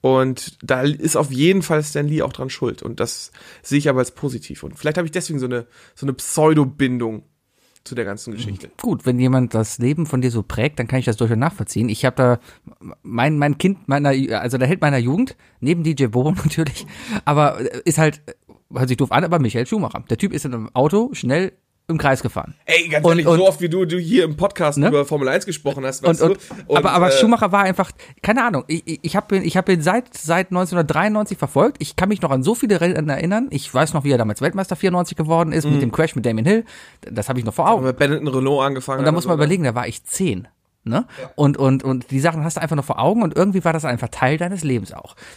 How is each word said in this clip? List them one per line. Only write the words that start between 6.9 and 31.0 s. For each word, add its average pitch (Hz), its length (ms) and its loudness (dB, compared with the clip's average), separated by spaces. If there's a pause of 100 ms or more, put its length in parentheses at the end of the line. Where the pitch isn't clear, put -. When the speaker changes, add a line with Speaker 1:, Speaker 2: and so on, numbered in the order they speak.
Speaker 1:
zu - 100 -14
der 117 100 -4
ganzen 101 300 -10
Geschichte. 104 360 -10 (120)
Speaker 2:
Gut, 196 240 -2
wenn 123 120 0
jemand 127 360 2
das 110 240 -2
Leben 147 260 0
von 131 160 -2
dir 127 100 0
so 113 120 -2
prägt, - 360 -4
dann 117 100 -4
kann 127 100 0
ich 123 80 -2
das 113 100 0
durchaus 113 220 2
nachvollziehen. 120 500 -2
Ich 110 160 -4
hab 127 120 2
da 123 220 4 (640)
mein, 135 360 0
mein 147 180 2
Kind 190 320 0
meiner, 143 220 2 (300)
also 123 180 -4
der 127 100 2
Held 185 140 0
meiner 143 160 2
Jugend, 147 380 0 (240)
neben 165 240 0
D 160 80 0
J 135 180 0
Bobo 127 220 0
<laughs> 190 120 -2
natürlich, 156 420 -2 (380)
aber, 147 360 2
äh, 123 260 -6
ist 160 100 0
halt, 156 240 2 (540)
hört 127 140 0
sich 123 100 0
doof 139 120 0
an, - 140 2
aber 170 140 2
Michael 120 280 0
Schumacher. 160 440 -4
Der 113 80 0
Typ 202 160 -2
ist 147 100 -6
in 131 80 -6
einem 113 220 -8
Auto 185 400 2
schnell 165 380 -2 (380)
im 165 60 -2
Kreis 135 260 2
gefahren. - 320 -6 (120)
Speaker 1:
Ey, 165 220 4
ganz 151 140 0
Speaker 2:
Und, 165 100 6
Speaker 1:
ehrlich, 170 140 4
Speaker 2:
und 165 120 6
Speaker 1:
so 190 100 8
oft 185 140 0
wie 170 80 -2
du, 185 160 0
du 165 120 -2
hier 170 260 2
im 151 120 -4
Podcast 160 400 0
Speaker 2:
Ne? 143 120 4
Speaker 1:
über 143 180 2
Formel 143 200 -2
eins 156 200 0
gesprochen 139 400 -6
hast, 135 180 -6
Speaker 2:
Und, 170 160 4
Speaker 1:
weißt - 20 4
Speaker 2:
und, 185 140 4
Speaker 1:
du? - 180 -18 (120)
Und, 147 100 2
Speaker 2:
aber, 175 160 4
aber 180 160 4
Speaker 1:
äh, - 40 4
Speaker 2:
Schumacher 220 380 4
war 202 120 4
einfach, 190 300 0 (280)
keine 233 240 2
Ahnung, 170 220 -2
ich, 160 180 -4
ich, 160 160 -8
ich 165 160 -4
hab - 160 -2
ihn, 190 100 0
ich 156 140 -2
hab 185 140 0
ihn 175 100 4
seit, 190 340 -2
seit 175 380 -2
neunzehnhundertdreiundneunzig 180 840 0